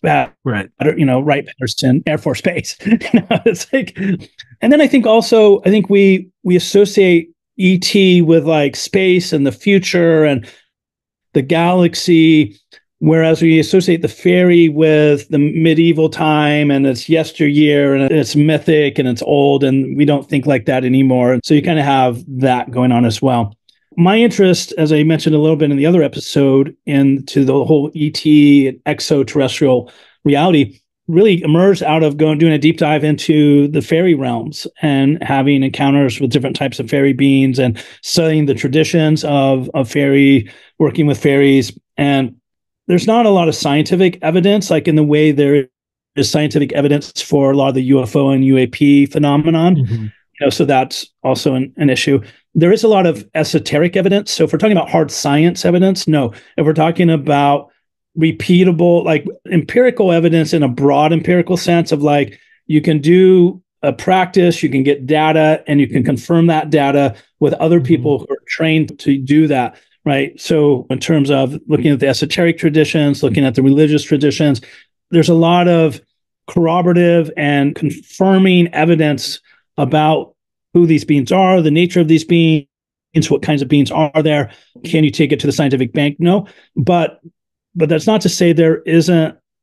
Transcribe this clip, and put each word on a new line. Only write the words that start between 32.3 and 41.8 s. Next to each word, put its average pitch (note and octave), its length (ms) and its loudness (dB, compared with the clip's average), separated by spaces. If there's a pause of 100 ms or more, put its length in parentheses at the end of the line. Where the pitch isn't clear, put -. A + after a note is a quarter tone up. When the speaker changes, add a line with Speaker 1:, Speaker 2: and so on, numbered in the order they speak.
Speaker 1:
doing D#3+ 160 2
a D3+ 60 0
deep D#3+ 200 0
dive D3+ 260 -2
into D3 640 2
the D3+ 120 -4
fairy E3+ 340 0
realms B2+ 520 -8 (160)
and C#3+ 400 0
having C#3 400 0
encounters C#3 580 0
with C3+ 100 -2
different C3 260 -2
types C3+ 240 -8
of - 100 -10
fairy C#3 220 0
beings C3+ 460 0
and B2 240 -2 (200)
studying D#3 440 0
the C#3 80 0
traditions D#3 680 0
of, C3+ 480 -2
of C3+ 160 -4
fairy, C#3 640 2 (280)
working D3+ 280 0
with C#3+ 100 0
fairies. C#3 600 0 (180)